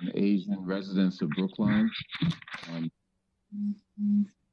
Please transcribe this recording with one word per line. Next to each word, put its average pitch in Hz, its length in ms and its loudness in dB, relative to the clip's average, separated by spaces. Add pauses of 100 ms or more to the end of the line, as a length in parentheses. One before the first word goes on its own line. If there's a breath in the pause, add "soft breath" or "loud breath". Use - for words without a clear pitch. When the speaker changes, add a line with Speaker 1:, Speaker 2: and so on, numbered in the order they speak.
Speaker 1:
and 90 140 -4
Asian 101 500 0
residents 95 560 0
of 87 100 -2
Brookline, - 580 2 (800)
um, 82 220 -6 (1040)
Speaker 2:
Mm-hmm. 208 260 4 (300)